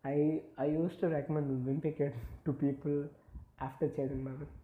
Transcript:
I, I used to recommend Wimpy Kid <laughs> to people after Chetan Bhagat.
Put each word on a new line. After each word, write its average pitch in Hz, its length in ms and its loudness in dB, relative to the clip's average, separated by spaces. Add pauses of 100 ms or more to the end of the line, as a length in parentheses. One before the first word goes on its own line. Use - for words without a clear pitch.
I, 147 380 4 (140)
I 139 100 0
used 160 340 2
to 180 80 2
recommend 143 580 0
Wimpy 151 300 0
Kid 143 160 2 (160)
<laughs> - 160 -14
to 147 80 2
people 143 520 2 (560)
after 135 280 0
Chetan 135 360 -2
Bhagat. 135 220 -8 (180)